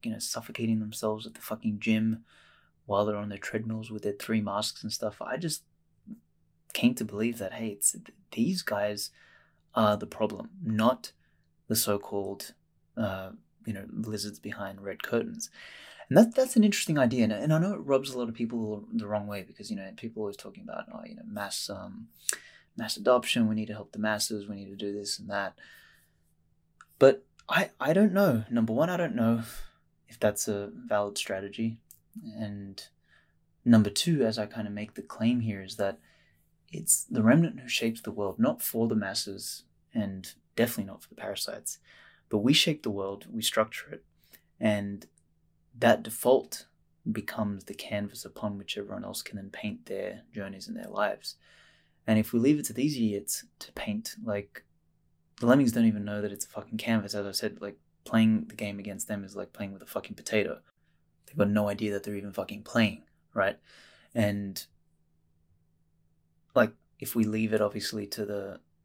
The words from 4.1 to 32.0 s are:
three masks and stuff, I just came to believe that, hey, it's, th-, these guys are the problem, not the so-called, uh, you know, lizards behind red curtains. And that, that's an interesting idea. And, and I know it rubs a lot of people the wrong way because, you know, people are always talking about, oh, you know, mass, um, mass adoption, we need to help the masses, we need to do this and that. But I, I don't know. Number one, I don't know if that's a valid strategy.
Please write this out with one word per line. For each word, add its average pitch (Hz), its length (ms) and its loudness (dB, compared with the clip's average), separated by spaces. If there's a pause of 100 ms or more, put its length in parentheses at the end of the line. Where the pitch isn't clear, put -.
three 113 280 0
masks 101 420 -4
and 110 100 -6
stuff, - 280 -4
I - 160 -6
just 165 260 -4 (1120)
came 120 220 2
to 117 100 -4
believe 107 340 -2
that, 95 160 -6
hey, 113 160 -6
it's, - 220 0
th-, - 180 -18 (200)
these 180 320 0
guys 104 480 -2 (640)
are 107 220 6
the 110 100 -6
problem, - 440 -4 (120)
not 113 500 2 (540)
the 113 80 -2
so-called, 101 800 -2 (420)
uh, 95 340 -4 (360)
you 110 60 -6
know, 98 200 -10
lizards 107 480 -8
behind 98 400 -10
red 98 220 -8
curtains. - 480 -4 (580)
And - 100 8
that, 233 160 8
that's 262 220 2
an 214 80 10
interesting 170 340 2
idea. 123 260 4
And, 107 80 2
and 117 200 2
I 156 60 6
know 190 160 2
it - 120 -8
rubs 135 240 2
a 127 80 -6
lot 120 100 -2
of 113 60 -8
people 113 580 -4
the 110 140 -2
wrong 104 220 -2
way 101 140 -6
because, - 280 -16
you 107 60 -2
know, 95 200 -10
people 113 260 -8
are - 20 -2
always 101 120 -6
talking 98 280 -16
about, - 280 -10
oh, - 120 -14
you - 100 -16
know, - 100 -16
mass, 101 460 -8
um, 196 380 -12 (680)
mass 113 200 -4
adoption, 120 520 4
we 107 60 0
need 107 120 -2
to 110 80 -10
help 104 180 -14
the - 60 -10
masses, 107 500 -2
we 101 80 -10
need 98 140 -14
to 101 60 -14
do 101 160 -4
this 101 260 -6
and 78 100 -14
that. 101 260 -4 (1400)
But 135 260 8 (240)
I, 175 300 4
I 139 140 2
don't 190 200 6
know. 170 380 4
Number 113 220 2
one, 151 180 2
I 180 60 0
don't 170 180 -2
know 117 280 2 (680)
if - 100 -20
that's - 300 0
a 101 260 -4
valid 104 420 -2
strategy. 101 600 -4 (460)